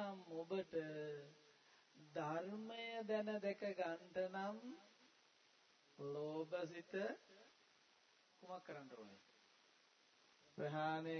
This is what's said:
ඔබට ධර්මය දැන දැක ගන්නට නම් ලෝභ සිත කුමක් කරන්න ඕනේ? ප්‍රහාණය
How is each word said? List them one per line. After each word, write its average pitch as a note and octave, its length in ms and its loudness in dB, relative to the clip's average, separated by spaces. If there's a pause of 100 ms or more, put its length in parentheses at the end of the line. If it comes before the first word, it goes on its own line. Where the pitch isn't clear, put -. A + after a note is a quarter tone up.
(340)
ඔබට E3+ 420 0 (1300)
ධර්මය G3+ 760 0 (180)
දැන G#3+ 340 4
දැක G3+ 300 2
ගන්නට F3+ 560 0
නම් G3 380 0 (1400)
ලෝභ D3+ 560 0 (100)
සිත E3+ 280 -6 (1500)
කුමක් F3+ 200 -6
කරන්න C#3 300 -8
ඕනේ? G#2 300 -10 (1400)
ප්‍රහාණය D#3 640 2